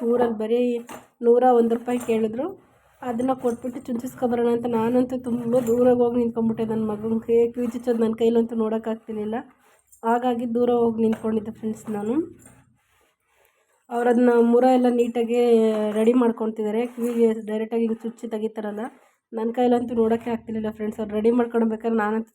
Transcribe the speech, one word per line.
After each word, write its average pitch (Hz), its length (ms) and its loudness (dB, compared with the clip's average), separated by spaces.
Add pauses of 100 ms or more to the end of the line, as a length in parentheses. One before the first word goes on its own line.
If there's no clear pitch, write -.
ಊರಲ್ಲಿ 233 340 0
ಬರೀ 220 220 -2 (600)
ನೂರ 240 220 6 (100)
ಒಂದು 233 220 4
ರೂಪಾಯಿ 247 240 -4
ಕೇಳಿದ್ರು. 226 480 -2 (540)
ಅದನ್ನ 254 320 -2
ಕೊಟ್ಬಿಟ್ಟು 254 480 -6
ಚುಚ್ಚಿಸ್ಕೊ 254 460 -6
ಬರೋಣ 240 240 0
ಅಂತ 240 160 -2
ನಾನಂತೂ 247 520 0
ತುಂಬ 240 400 -2
ದೂರ 240 340 2
ಹೋಗಿ 240 260 2
ನಿಂತ್ಕೊಂಡ್ಬಿಟ್ಟೆ. 226 460 -2
ನನ್ನ 220 200 -2
ಮಗನಿಗೆ 220 520 -2 (140)
ಕಿವಿ 247 160 -4
ಚುಚ್ಚೋದು 240 340 -2
ನನ್ನ 226 140 0
ಕೈಲಂತೂ 233 400 2
ನೋಡೋಕ್ಕಾಗ್ತಿರ್ಲಿಲ್ಲ, 220 840 -4 (680)
ಹಾಗಾಗಿ 240 500 0
ದೂರ 240 180 2
ಹೋಗಿ 233 300 2
ನಿಂತ್ಕೊಂಡಿದ್ದೆ 220 580 -2
ಫ್ರೆಂಡ್ಸ್ 220 300 -8
ನಾನು. 208 260 -4 (1700)
ಅವ್ರು 233 200 0
ಅದನ್ನ 240 240 6 (100)
ಮುರ 240 300 6
ಎಲ್ಲ 247 160 4
ನೀಟಾಗಿ 240 500 0 (520)
ರೆಡಿ 220 220 4
ಮಾಡ್ಕೊಳ್ತಿದ್ದಾರೆ. 220 720 0
ಕಿವಿಗೆ 233 440 0 (160)
ಡೈರೆಕ್ಟಾಗಿ 220 380 -4
ಹಿಂಗೆ 226 180 -2
ಚುಚ್ಚಿ 233 260 -10
ತೆಗಿತಾರಲ್ಲ, 214 560 -6 (500)
ನನ್ನ 226 180 -4
ಕೈಲಂತೂ 247 440 0
ನೋಡೋಕ್ಕೆ 226 340 0
ಆಗ್ತಿರ್ಲಿಲ್ಲ 220 420 -6
ಫ್ರೆಂಡ್ಸ್. 214 280 -8
ಅವ್ರು 214 160 -8
ರೆಡಿ 214 160 2
ಮಾಡ್ಕೊಳ್ಬೇಕಾದ್ರೆ 226 680 0
ನಾನಂತೂ 220 380 -2